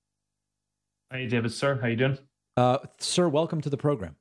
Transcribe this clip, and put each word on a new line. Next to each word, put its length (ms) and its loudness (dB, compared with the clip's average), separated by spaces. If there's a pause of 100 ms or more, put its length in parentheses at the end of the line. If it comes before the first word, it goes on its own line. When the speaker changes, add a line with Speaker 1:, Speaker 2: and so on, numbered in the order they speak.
(1120)
Speaker 1:
Hi, 140 -6
David, 260 -2
sir. 280 0
How 80 -2
you 80 0
doing? 220 2 (380)
Speaker 2:
Uh, 220 4 (200)
sir, 300 0
welcome 340 0
to 80 -4
the 60 -4
program. 440 -2